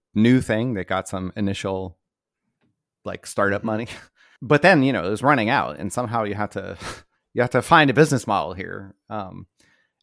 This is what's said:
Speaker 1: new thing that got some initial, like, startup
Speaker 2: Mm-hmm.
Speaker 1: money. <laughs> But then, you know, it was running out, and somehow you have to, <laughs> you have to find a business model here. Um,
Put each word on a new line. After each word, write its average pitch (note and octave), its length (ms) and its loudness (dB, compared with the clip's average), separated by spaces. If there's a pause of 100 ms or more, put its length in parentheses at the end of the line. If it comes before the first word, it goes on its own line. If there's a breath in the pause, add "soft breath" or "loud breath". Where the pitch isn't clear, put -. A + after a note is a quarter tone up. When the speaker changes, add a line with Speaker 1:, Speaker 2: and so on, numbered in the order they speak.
(140)
Speaker 1:
new A#2+ 280 4
thing A#2 340 -2
that F2+ 120 -6
got F#2+ 200 -4
some F#2 280 -8
initial, F#2+ 640 -6 (1080)
like, F#2+ 200 -12
startup G2 360 -2
Speaker 2:
Mm-hmm. A2+ 60 -6
Speaker 1:
money. A2 260 -4
<laughs> - 40 -16 (420 loud breath)
But C#3+ 220 2
then, F3 220 6
you C3+ 100 2
know, F2+ 100 -2
it F2+ 60 -4
was G#2+ 140 -4
running B2+ 260 2
out, F2+ 300 -2
and F#2+ 120 -8
somehow A#2 320 -4
you G2+ 120 -6
have G#2 160 -6
to, F#2+ 260 -10 (280 loud breath)
<laughs> - 280 -20
you A#2 80 0
have A#2+ 80 0
to A#2+ 140 0
find D#3 260 6
a A#2+ 60 0
business C#3 320 4
model F#2 260 -2
here. F#2+ 400 -12 (160)
Um, F#2+ 380 -12 (560)